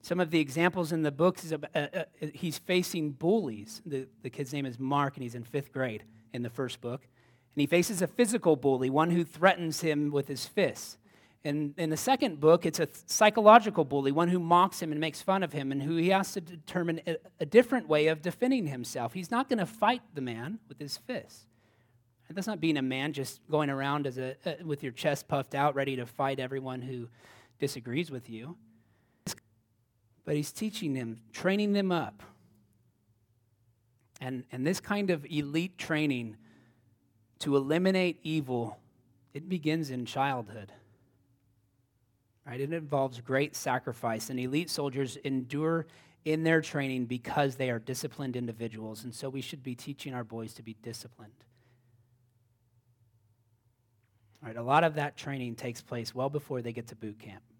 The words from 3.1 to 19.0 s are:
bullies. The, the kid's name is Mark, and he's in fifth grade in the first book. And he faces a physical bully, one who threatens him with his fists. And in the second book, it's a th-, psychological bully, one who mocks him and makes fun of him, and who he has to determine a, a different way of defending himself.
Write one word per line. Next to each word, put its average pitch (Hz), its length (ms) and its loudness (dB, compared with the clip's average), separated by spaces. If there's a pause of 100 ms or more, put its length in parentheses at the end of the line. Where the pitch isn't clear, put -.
bullies. 135 760 -2
The, 135 200 -6 (160)
the 131 80 -6
kid's 135 220 -6
name 143 140 -2
is 120 120 -8
Mark, 139 380 0
and 131 60 -10
he's 120 120 -8
in 120 100 -10
fifth - 280 -6
grade 123 320 -2 (280)
in 120 100 -4
the 120 80 -4
first 123 300 -6
book. 123 220 -8 (520)
And 147 60 0
he 143 60 4
faces 175 360 4
a 170 40 2
physical 190 500 4
bully, 131 340 2
one 156 200 4
who 170 140 4
threatens 170 560 2
him 147 300 2
with 143 180 0
his 135 180 -6
fists. - 520 -2 (460)
And 147 320 -2
in 165 140 -2
the 156 60 0
second 165 440 0
book, 165 240 8
it's 160 140 0
a 160 80 2
th-, - 200 -14
psychological 214 760 8
bully, 139 280 2
one 170 160 2
who 180 100 2
mocks 175 420 4
him 160 120 -4
and 151 80 -2
makes 156 200 -4
fun 190 220 2
of 160 100 -4
him, 139 200 -4
and 139 100 -2
who 165 140 -2
he 170 140 4
has 190 220 2
to 196 80 -6
determine 165 680 -4
a, 160 100 -2 (240)
a 160 60 -2
different 233 420 6
way 151 180 6
of 156 160 2
defending 233 440 0
himself. 123 480 -6